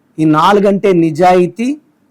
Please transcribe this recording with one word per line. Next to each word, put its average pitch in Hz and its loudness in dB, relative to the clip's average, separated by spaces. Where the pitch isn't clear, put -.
ఈ 156 -2
నాలుగు 185 2
అంటే 196 0
నిజాయితీ, 180 0